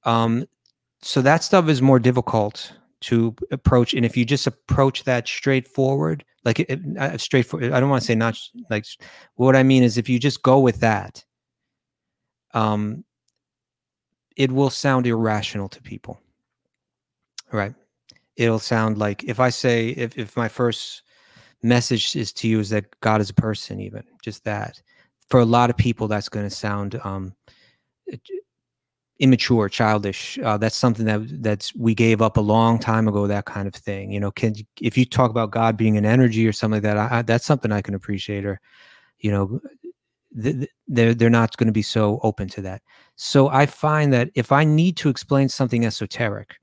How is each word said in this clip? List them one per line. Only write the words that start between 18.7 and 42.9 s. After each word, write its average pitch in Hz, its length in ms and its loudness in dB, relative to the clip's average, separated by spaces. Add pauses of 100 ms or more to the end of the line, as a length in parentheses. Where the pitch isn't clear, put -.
like, 104 280 -4
if 110 140 -6
I 127 100 4
say, 117 400 0
if, 120 280 -8
if 110 200 -10
my 117 100 -2
first - 560 -4 (580)
message 120 540 0
is 123 180 -6
to - 140 -6
you 110 120 2
is 101 100 -6
that 104 320 -6
God 110 200 2
is 98 80 -2
a 95 40 -14
person, 104 460 -4
even 101 240 -14 (180)
just - 240 -14
that, 104 360 -8 (480)
for 127 100 6
a 117 60 6
lot 120 240 4
of 120 80 -2
people, 110 300 0
that's 104 220 -4
gonna 104 200 -8
sound, 101 540 -8
um, 95 300 -10 (1900)
immature, 120 480 4
childish. 104 760 -2
Uh, 110 140 0
that's 110 200 -2
something 117 280 0
that, 113 380 -4
that's, 104 320 -4
we 113 180 0
gave 113 280 2
up 110 160 2
a 110 40 2
long 113 380 4
time 110 280 0
ago, 104 200 0
that 101 180 -4
kind 98 220 -8
of 95 80 -12
thing. 98 360 -10
You 101 80 -6
know, 101 120 -4
can, 110 240 -2 (260)
if - 160 -2
you 127 80 4
talk 123 240 0
about 110 220 -4
God 113 240 0
being 107 220 2
an 104 80 2
energy 113 420 4
or 107 60 0
something 107 240 -2
like 101 60 -4
that, 104 140 0
I, 117 220 -2
I, - 20 -2
that's 117 240 0
something 127 260 0
I 104 100 -2
can 98 140 -6
appreciate, 101 500 -6
or, 98 160 -6 (580)
you 107 120 -2
know, 98 280 -2 (840)
th-, 139 180 -2
th-, 135 100 -6 (180)
they're, 117 260 4
they're 117 160 4
not 117 280 2
gonna 113 160 2
be 107 80 0
so 107 420 0
open 104 260 -2
to - 120 -12
that. 95 200 -12 (360)